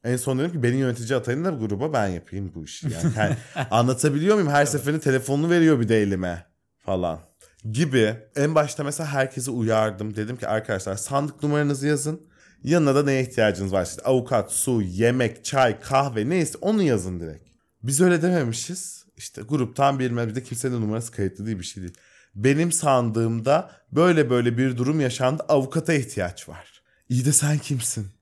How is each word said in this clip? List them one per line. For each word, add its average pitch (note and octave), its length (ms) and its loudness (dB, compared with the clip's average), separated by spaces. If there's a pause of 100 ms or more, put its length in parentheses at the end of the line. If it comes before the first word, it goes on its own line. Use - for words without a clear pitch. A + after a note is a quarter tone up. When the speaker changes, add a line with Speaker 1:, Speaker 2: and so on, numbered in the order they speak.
Speaker 1:
En B2 140 -2
son C3 220 -2
dedim E3+ 120 -2
ki, D3 120 -2
"Beni A#2+ 120 2
yönetici B2 400 -2
atayın B2+ 300 -2
da F#3+ 40 0
gruba A#2 440 -4
ben G#2+ 140 2
yapayım F2+ 480 -8
bu E2 80 -10
işi." - 240 -10
Yani, A2+ 260 -2
Speaker 2:
<laughs> A2+ 40 -4
Speaker 1:
yani A2 180 2 (360)
anlatabiliyor C#3 640 2
muyum? E3 160 0
Her C#3+ 60 4
Speaker 2:
Evet. D3 120 4
Speaker 1:
seferinde D3 300 -2
telefonunu C#3 500 0
veriyor D#3+ 300 6
bir A2 100 0
de A2 120 6
elime F2+ 440 -2 (320)
falan F2+ 420 -2 (520)
gibi. A#2+ 440 2 (200)
En D3 200 0
başta D3 280 2
mesela D3 260 -6
herkesi C3+ 420 -2
uyardım. A2 640 0
Dedim A2 220 -6
ki, - 100 -8
"Arkadaşlar G#2 480 -2
sandık C#3 480 -4
numaranızı C#3+ 440 0
yazın. D3+ 340 -2 (420)
Yanına C#3+ 320 4
da D3 80 4
neye C3+ 200 2
ihtiyacınız G2 500 0
var? F#2 120 2
İşte - 160 -12
avukat, B2 500 0
su, A#2+ 300 0
yemek, A2 640 0
çay, B2+ 340 2
kahve C3+ 500 0
neyse E3+ 320 0
onu G3+ 220 2
yazın F#2 360 0
direkt." D#2 300 -12 (340)
Biz C3+ 180 0
öyle F3 200 4
dememişiz. E3+ 840 -2 (120)
İşte - 240 -14
gruptan C#3 580 0
bilmem, A#2+ 300 -2
bir G#2+ 60 -8
de B2+ 80 -6
kimsenin A#2+ 380 -4
numarası A2 300 -4
kayıtlı G2+ 340 -4
değil, A2 140 -4
bir F2 40 -12
şey F#2+ 200 -12
değil. F2 120 -14 (400)
"Benim C#3 360 2
sandığımda A#2+ 1000 0 (200)
böyle D#3 380 4
böyle A#2+ 280 2
bir B2+ 200 0
durum C#3+ 220 0
yaşandı. C3 500 0
Avukata D3+ 440 2
ihtiyaç G2 560 -4
var." - 320 -20 (280)
İyi B2 160 0
de D3 60 4
sen D3 260 2
kimsin? A#2 500 -6 (140)